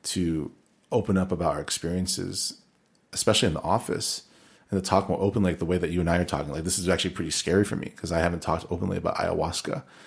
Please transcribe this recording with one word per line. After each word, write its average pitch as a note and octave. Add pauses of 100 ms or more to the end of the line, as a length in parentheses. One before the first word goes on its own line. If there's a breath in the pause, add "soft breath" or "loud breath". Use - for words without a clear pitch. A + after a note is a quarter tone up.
to E2 (420)
open G#2+
up F#2
about E2
our D2+
experiences, F2+ (540)
especially -
in D#2+
the D#2
office, - (480 soft breath)
and G2
to -
talk A2+
more -
open, G2+
like F2
the -
way F2+
that E2
you F2
and E2
I E2+
are F2
talking, D2
like, D#2
this F2+
is F2+
actually F#2
pretty E2
scary F#2
for -
me -
'cause E2+
I E2
haven't E2+
talked E2
openly F#2
about F#2
ayahuasca, - (220 loud breath)